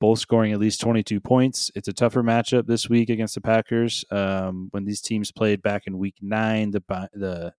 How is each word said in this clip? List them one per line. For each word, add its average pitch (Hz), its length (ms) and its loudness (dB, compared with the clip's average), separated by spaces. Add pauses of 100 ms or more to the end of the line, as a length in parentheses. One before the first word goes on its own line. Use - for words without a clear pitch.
both 113 180 6
scoring 110 340 2
at 104 60 -2
least 104 220 0
twenty-two 110 400 0
points. 127 560 2
It's 110 100 -8
a 104 60 -6
tougher 120 300 2
matchup 117 440 2
this 113 220 0
week 117 200 4
against 113 280 -2
the 107 40 -8
Packers. 113 720 0
Um, 95 600 -2
when 101 120 -6
these 104 160 -6
teams 107 300 -4
played 104 320 0
back 104 240 -2
in 95 120 -8
week 98 220 -4
nine, 107 520 -2
the 101 80 -2
bi-, 95 320 -6
the, 90 460 -8